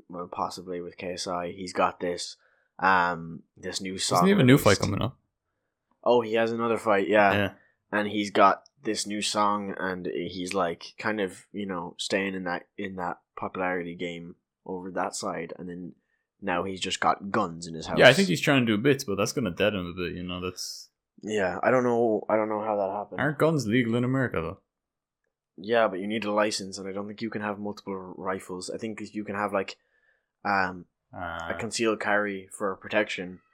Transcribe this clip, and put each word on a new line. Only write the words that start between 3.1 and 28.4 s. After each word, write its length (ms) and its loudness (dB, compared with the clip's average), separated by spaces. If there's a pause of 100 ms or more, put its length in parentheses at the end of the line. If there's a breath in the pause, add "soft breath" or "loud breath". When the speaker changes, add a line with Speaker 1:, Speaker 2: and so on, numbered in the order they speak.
Speaker 1:
this 240 -8
new 160 -6
song 200 0
Speaker 2:
Doesn't 100 6
he 40 8
have 80 4
a 40 6
new 140 10
fight 220 6
Speaker 1:
released. 20 -8
Speaker 2:
coming 200 0
up? 160 -4 (880)
Speaker 1:
Oh, 180 6
he 140 -2
has 180 4
another 240 2
fight, 320 4
yeah. 240 8
Speaker 2:
Yeah. 200 2 (380 soft breath)
Speaker 1:
And 160 0
he's 240 -2
got 320 6 (200)
this 220 -2
new 160 -4
song, 560 0
and 300 -4
he's, 460 -6
like, 440 -2
kind 220 -2
of, 320 -6
you 140 -8
know, 340 -6
staying 340 -2
in 120 -6
that, 200 -4 (120)
in 180 -8
that 240 -6 (160)
popularity 600 -4
game 400 -10 (300)
over 260 -10
that 240 -4
side, 440 -6
and 80 -12
then 260 -12 (480)
now 220 -2
he's 160 -6
just 220 -4
got 280 0
guns 380 -2
in 80 -10
his 120 -8
house. 120 0
Speaker 2:
Yeah, 80 10
I 60 12
think 160 2
he's 120 0
trying 240 4
to 120 4
do 40 0
bits, 220 4
but 140 -4
that's 160 2
gonna 180 -2
dead 240 2
him 100 -4
a 80 -6
bit, 220 -6
you 80 -8
know, 160 -6
that's 480 -8 (340)
Speaker 1:
Yeah, 400 -2
I 80 4
don't 140 4
know, 460 2
I 80 2
don't 120 0
know 140 -2
how 140 0
that 140 0
happened. 300 -6
Speaker 2:
Aren't 160 -2
guns 300 2
legal 280 2
in 80 0
America, 380 0
though? 180 -6 (1000)
Speaker 1:
Yeah, 300 4
but 120 -2
you 80 -4
need 180 -2
a 60 -2
license, 480 0
and 80 -8
I 60 -8
don't 120 -6
think 160 -12
you 80 -4
can 140 -8
have 160 -4
multiple 340 -8
r-, 240 -12
rifles. 540 -6